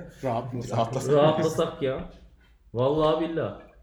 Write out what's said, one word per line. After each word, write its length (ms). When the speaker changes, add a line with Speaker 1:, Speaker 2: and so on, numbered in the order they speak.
Speaker 1:
<laughs> 220
Rahatlasak. 540
Speaker 2:
Rahatlasak. 360
Speaker 3:
Rahatlasak 680
ya. 280
Vallahi 540
billahi. 340